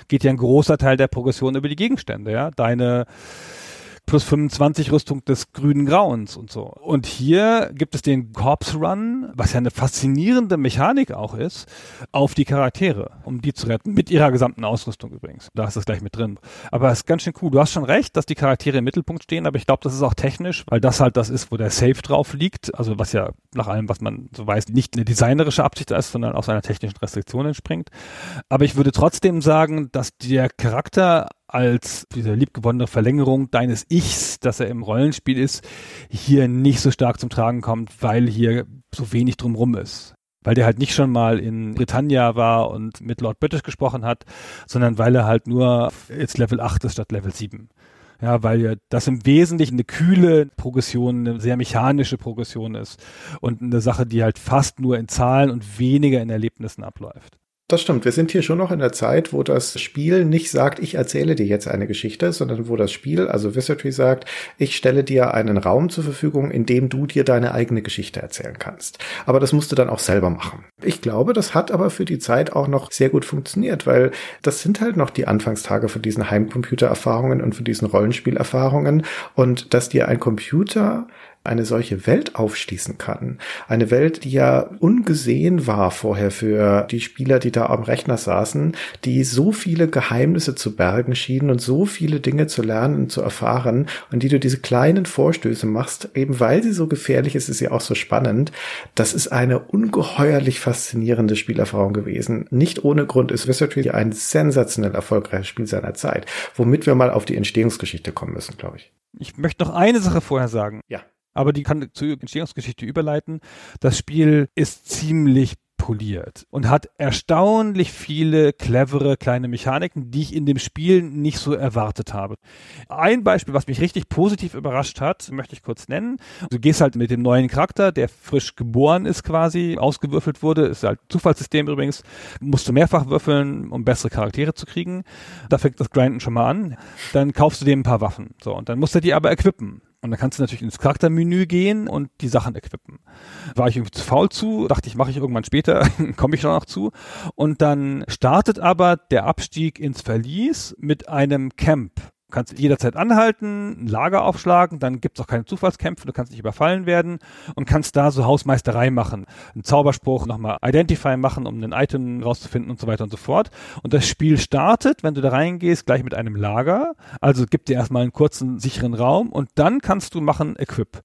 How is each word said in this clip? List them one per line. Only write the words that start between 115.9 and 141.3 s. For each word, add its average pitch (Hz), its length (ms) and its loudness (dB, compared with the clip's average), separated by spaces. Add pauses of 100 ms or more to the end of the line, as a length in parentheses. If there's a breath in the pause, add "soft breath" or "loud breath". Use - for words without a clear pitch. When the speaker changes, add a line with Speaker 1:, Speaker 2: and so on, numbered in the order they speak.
Speaker 1:
und 120 200 -2
hat 147 260 2
erstaunlich 190 920 2
viele 156 640 2
clevere 135 640 0
kleine 123 320 -2
Mechaniken, 131 640 -4
die 139 80 -2
ich 151 120 -6
in 151 140 -4
dem 139 140 2
Spiel 175 420 2
nicht 147 360 -4
so 143 140 -2
erwartet 113 640 -4
habe. 101 220 -8 (520 loud breath)
Ein 196 360 2
Beispiel, 185 280 0
was 139 140 0
mich 127 140 -4
richtig 170 280 -2
positiv 185 460 0
überrascht 135 460 -4
hat, 151 320 -4
möchte 135 220 -12
ich - 100 -20
kurz - 240 -12
nennen. 226 300 -6 (320 loud breath)
Du 123 100 -4
gehst 147 200 4
halt 139 140 4
mit 117 160 -2
dem 120 120 0
neuen 123 260 4
Charakter, 185 420 0
der 127 180 -2
frisch - 460 -4
geboren 139 500 2
ist - 200 -4
quasi, 165 520 0
ausgewürfelt 143 640 -2
wurde, 156 260 2
ist - 180 -4
halt 104 240 -2
Zufallssystem 151 580 0
übrigens, 143 380 -4 (360 loud breath)
musst 135 280 0
du 127 40 0
mehrfach 151 360 2
würfeln, 143 640 0
um 120 120 -8
bessere 120 260 0
Charaktere 123 440 -2
zu - 120 -14
kriegen. 180 360 -8 (480 loud breath)
Da 139 80 4
fängt - 220 0
das 120 100 -4
Grinden 127 300 2
schon 120 140 -6
mal 117 140 2
an. 160 280 -4 (360 loud breath)
Dann 139 200 2
kaufst 151 280 2
du 139 40 -6
dem 139 160 4
ein - 20 -2
paar 117 180 2
Waffen. - 400 -6
So, 101 140 -8
und 92 140 -10
dann 120 100 -4
musst 151 160 0
du 175 60 4
die 156 140 2
aber 156 180 0
equippen. 160 500 -2 (180)
Und 117 100 -6
dann 113 100 -4
kannst 131 180 -2
du 139 40 -2
natürlich 120 180 -4
ins 113 180 -8
Charaktermenü 170 680 2